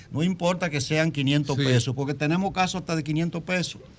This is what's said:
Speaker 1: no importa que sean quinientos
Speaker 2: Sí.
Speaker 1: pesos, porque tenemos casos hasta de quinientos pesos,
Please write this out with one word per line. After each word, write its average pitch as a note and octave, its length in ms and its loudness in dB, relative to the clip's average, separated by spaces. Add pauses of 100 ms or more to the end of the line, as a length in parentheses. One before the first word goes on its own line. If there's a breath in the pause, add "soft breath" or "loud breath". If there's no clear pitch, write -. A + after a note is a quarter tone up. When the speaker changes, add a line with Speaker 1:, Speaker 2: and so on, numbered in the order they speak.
(120 loud breath)
Speaker 1:
no C3+ 120 0
importa F3 460 0
que D3 120 -2
sean D#3 300 2
quinientos C#3+ 460 2
Speaker 2:
Sí. C#3 80 2
Speaker 1:
pesos, B2+ 280 2
porque C#3 200 -2
tenemos D#3+ 400 0
casos F#3 280 0
hasta E3+ 140 -4
de D#3 80 -2
quinientos D#3+ 400 -2
pesos, F3+ 380 -4 (180)